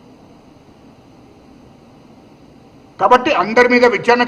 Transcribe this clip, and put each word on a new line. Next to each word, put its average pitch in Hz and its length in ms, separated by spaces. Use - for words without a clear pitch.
కాబట్టి 233 300
అందరి 233 320
మీద 247 100
విచారణ 240 320